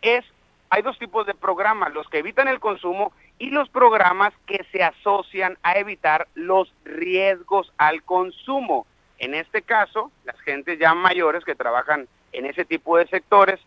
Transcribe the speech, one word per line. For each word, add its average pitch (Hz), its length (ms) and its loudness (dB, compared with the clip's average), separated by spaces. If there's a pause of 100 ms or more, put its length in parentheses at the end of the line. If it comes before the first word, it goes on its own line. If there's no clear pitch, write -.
Es, 240 240 0 (460)
hay 196 100 2
dos 240 180 -4
tipos 220 280 -4
de 196 80 -6
programas, 190 580 -2
los 151 160 -10
que 151 120 -4
evitan 226 280 -2
el 262 100 -2
consumo 196 540 -4 (260)
y 254 120 -10
los 285 180 -2
programas 202 640 4 (140)
que 196 260 -6
se 190 100 -2
asocian 185 800 -2
a 175 120 0
evitar 170 600 -2
los 180 380 0 (120)
riesgos 185 920 -2
al 156 260 2
consumo. 185 840 -4 (320)
En 127 160 -8
este 165 260 -6
caso, 220 500 -2 (140)
las - 160 -16
gentes 147 400 -6
ya 160 140 6
mayores 175 500 0
que 156 100 -4
trabajan 127 540 -2 (240)
en 127 140 -8
ese 143 180 -6
tipo 165 320 -2
de 170 120 4
sectores 196 580 4